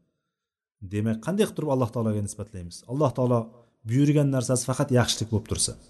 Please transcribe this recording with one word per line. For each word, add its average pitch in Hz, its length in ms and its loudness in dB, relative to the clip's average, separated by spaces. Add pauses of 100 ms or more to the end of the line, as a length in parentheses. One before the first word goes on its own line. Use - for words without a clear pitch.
(840)
Demak, 107 380 -2
qanday 196 240 0
qilib - 120 -4
turib 151 160 -4
Alloh 131 180 2
taologa 110 320 -2
nisbatlaymiz? 95 640 -10
Alloh 135 260 0
taolo 123 280 2 (460)
buyurgan 143 460 4
narsasi 127 360 0
faqat 131 240 -2
yaxshilik 117 400 2
bo'lib 101 180 0
tursa, - 240 -2 (180)